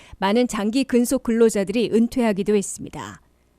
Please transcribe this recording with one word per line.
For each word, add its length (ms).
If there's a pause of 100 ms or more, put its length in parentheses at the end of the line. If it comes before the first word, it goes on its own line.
(200)
많은 280
장기 380
근속 380
근로자들이 680
은퇴하기도 640
했습니다. 640 (400)